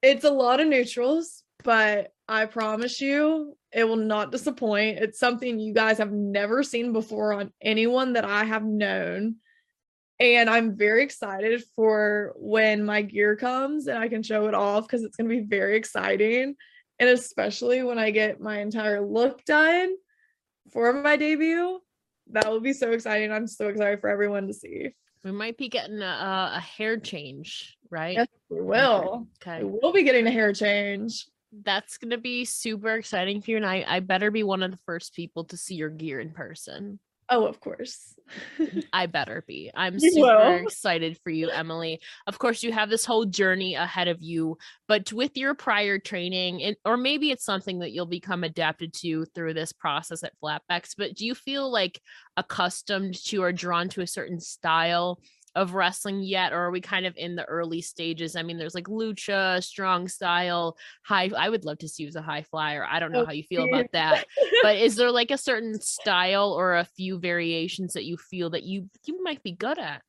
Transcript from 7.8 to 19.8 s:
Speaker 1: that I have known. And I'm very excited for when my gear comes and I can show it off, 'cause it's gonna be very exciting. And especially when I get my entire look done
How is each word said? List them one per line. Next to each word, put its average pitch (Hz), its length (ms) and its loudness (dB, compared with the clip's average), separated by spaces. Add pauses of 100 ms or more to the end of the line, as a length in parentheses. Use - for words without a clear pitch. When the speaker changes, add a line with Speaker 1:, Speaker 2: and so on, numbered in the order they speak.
Speaker 1:
that 233 140 2
I 208 180 2
have 220 200 -2
known. 202 720 0 (840)
And 240 300 8
I'm 226 260 4
very 220 280 4
excited 220 600 -2 (100)
for 214 640 2
when 214 480 2
my 208 160 0
gear 208 340 2
comes 262 520 -2
and 254 100 -2
I 226 120 -2
can 220 140 -2
show 214 240 0
it 214 80 0
off, 202 320 2
'cause 240 160 -2
it's 214 140 -8
gonna 226 140 -2
be 233 100 2
very 208 360 2
exciting. 220 800 0 (440)
And 247 100 6
especially 247 720 2
when 240 160 -2
I 220 120 2
get 214 320 2
my 208 180 -6
entire 208 400 -2
look 226 460 0
done 330 480 4 (760)